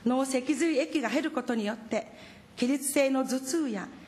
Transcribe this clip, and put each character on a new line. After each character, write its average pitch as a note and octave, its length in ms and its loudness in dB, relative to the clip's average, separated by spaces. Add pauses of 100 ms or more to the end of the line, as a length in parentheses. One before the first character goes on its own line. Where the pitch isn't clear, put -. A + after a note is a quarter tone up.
脳 B3+ 220 4
脊 C4 280 0
髄 D#4+ 240 2
液 D4+ 220 0
が A3+ 80 0
減 C4 140 2
る D4+ 80 -2
こ B3+ 120 -2
と B3 120 -2
に A3 100 0
よ G#3 80 -2
っ A3+ 60 -6
て - 300 -4 (480)
起 B3 100 2
立 C#4+ 260 0
性 C#4 160 4
の C4 160 2
頭 C4 160 -2
痛 D4 300 0
や G3 180 -4 (200)